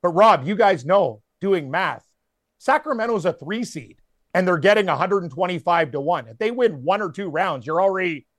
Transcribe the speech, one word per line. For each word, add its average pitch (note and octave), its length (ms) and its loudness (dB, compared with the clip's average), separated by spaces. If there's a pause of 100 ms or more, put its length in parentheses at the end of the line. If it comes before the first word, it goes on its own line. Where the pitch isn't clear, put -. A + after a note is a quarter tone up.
But F3 100 0
Rob, E3+ 360 4
you G3+ 80 -4
guys F#3+ 320 2
know, D#3 360 0 (180)
doing E3+ 320 -2
math, D#3+ 340 -4 (520)
Sacramento's A#3 680 -2
a F3 80 0
three G#3 320 -8
seed - 320 -16 (360)
and F3+ 140 2
they're F3+ 120 2
getting G3+ 300 4
a D3+ 80 2
hundred F#3 280 0
and D3+ 80 -10
twenty-five E3+ 580 0
to C#3 100 -6
one. C#3+ 280 -2
If A2+ 100 -20
they A3 140 -2
win A3+ 320 0
one G3 180 0
or F#3 80 -6
two F#3+ 180 -8
rounds, D3+ 380 -4
you're D#3+ 160 0
already F#3 460 -2 (100)